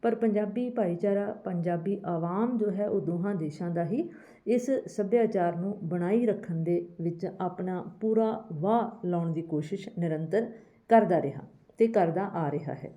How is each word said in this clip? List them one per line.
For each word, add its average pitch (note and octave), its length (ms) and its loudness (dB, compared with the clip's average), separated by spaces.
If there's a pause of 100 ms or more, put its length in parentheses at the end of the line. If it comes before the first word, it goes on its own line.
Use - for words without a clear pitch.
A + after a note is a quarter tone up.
ਪਰ A#3 140 2
ਪੰਜਾਬੀ A3 540 0
ਭਾਈਚਾਰਾ, G3+ 640 0
ਪੰਜਾਬੀ F3 720 -2
ਆਵਾਮ F3+ 520 0
ਜੋ G#3 140 0
ਹੈ G3+ 180 -2
ਉਹ G3+ 120 0
ਦੋਹਾਂ F3 340 -2
ਦੇਸ਼ਾਂ D#3+ 360 -4
ਦਾ E3+ 140 0
ਹੀ A#3+ 240 -2 (380)
ਇਸ A#3+ 240 2
ਸੱਭਿਆਚਾਰ G#3 840 2
ਨੂੰ G3 280 -4
ਬਣਾਈ F3+ 420 2
ਰੱਖਣ G3 300 -2
ਦੇ F3 340 0 (120)
ਵਿੱਚ E3+ 260 -4 (140)
ਆਪਣਾ F3+ 600 -4
ਪੂਰਾ A3 520 2
ਵਾਹ G3 540 0
ਲਾਉਣ E3+ 260 0
ਦੀ E3 80 -2
ਕੋਸ਼ਿਸ਼ D#3 480 -4 (100)
ਨਿਰੰਤਰ E3 520 0 (380)
ਕਰਦਾ F#3 320 6
ਰਿਹਾ C#3 200 -4 (360)
ਤੇ A3+ 100 6
ਕਰਦਾ F#3 380 2
ਆ E3 260 -2
ਰਿਹਾ C#3 220 -4
ਹੈ। - 240 -10